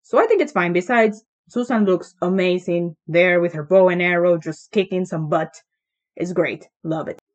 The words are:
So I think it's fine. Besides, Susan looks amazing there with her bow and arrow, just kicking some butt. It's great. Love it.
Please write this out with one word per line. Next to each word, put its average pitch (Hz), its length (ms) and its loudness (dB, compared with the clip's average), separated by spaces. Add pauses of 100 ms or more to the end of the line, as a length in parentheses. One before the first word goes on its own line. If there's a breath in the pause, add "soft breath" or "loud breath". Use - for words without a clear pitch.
So - 180 -2
I 453 80 4
think 453 140 2
it's - 120 -2
fine. 175 200 0
Besides, 214 500 0 (260)
Susan 240 360 -2
looks 180 380 -2
amazing 180 720 -2 (120)
there 175 320 2
with 170 140 0
her 151 140 -10
bow 185 240 6
and 175 100 -2
arrow, 175 380 2
just 156 340 -12
kicking 185 320 -2
some 160 240 -6
butt. 160 220 -2 (680)
It's 180 160 -6
great. 160 360 -4 (140)
Love 160 260 -6
it. - 100 -12 (160)